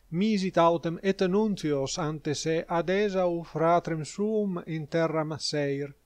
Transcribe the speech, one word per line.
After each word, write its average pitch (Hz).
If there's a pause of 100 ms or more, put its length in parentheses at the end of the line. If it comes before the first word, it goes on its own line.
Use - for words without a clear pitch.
(120)
Misit 190
autem 170
et 190
nuntios 180
ante 156
se 160
ad 170
Esau 185
fratrem 160
suum 208
in 156
terram 160
Seir, 143 (140)